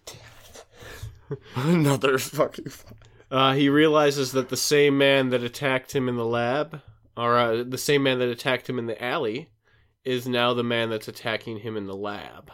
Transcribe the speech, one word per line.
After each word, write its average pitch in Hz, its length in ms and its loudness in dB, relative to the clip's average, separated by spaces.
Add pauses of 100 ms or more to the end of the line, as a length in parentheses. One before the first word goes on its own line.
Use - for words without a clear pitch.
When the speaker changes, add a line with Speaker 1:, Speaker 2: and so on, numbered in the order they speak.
Speaker 1:
damn - 1300 -18
it. - 20 -14 (160)
<laughs> - 0 -
Another 139 600 2
fucking - 520 -4
fire. - 240 -20 (360)
Speaker 2:
Uh, 135 240 4
he 139 160 4
realizes 147 600 4
that 131 180 -2
the 127 80 -4
same 143 400 4
man 139 320 4
that 123 140 0
attacked 131 520 -4
him 127 140 0
in 123 60 -2
the 117 100 -2
lab, 127 560 -2 (360)
or, 120 200 2
uh, 120 260 2
the 127 140 -8
same 143 260 2
man 131 160 2
that 123 100 0
attacked 123 400 -2
him 127 100 -4
in 117 80 -6
the 113 160 -8
alley, 127 460 -4 (560)
is 127 220 -4
now 123 260 2
the 120 100 -2
man 117 260 0
that's 113 200 -6
attacking 110 500 -8
him 110 180 -10
in 101 80 -8
the 98 100 -10
lab. 90 580 -12